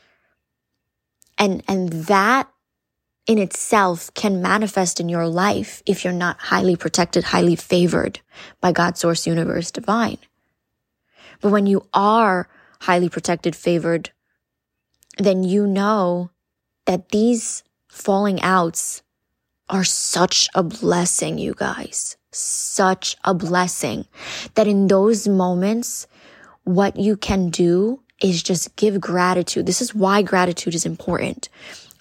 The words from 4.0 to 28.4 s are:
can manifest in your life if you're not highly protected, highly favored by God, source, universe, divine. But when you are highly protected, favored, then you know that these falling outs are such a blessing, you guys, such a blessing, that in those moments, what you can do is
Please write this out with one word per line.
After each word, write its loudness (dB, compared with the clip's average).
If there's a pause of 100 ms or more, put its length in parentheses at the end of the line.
can 0
manifest 0
in -2
your 0
life -2
if 0
you're -2
not -4
highly 0
protected, 0
highly 2
favored 0 (400)
by 2
God, 0
source, -2
universe, -2
divine. -2 (1200)
But 2
when 4
you 2
are 2 (340)
highly 2
protected, -4
favored, -2 (1080)
then 2
you 2
know 0 (560)
that -2
these 0 (240)
falling 0
outs -2 (640)
are 0
such 0
a 2
blessing, 0
you -4
guys, -8 (160)
such -2
a 0
blessing, -2 (520)
that 4
in 4
those 4
moments, 0 (560)
what 2
you 2
can 0
do 2 (180)
is 2